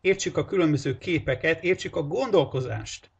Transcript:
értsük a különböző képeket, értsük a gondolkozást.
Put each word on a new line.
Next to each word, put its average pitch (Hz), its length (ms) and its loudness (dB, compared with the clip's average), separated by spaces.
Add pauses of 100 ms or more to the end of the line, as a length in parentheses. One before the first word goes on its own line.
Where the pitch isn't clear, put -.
értsük 185 360 0
a 156 80 0
különböző 151 540 2
képeket, 160 640 0
értsük 175 320 0
a 165 60 0
gondolkozást. 143 1160 -2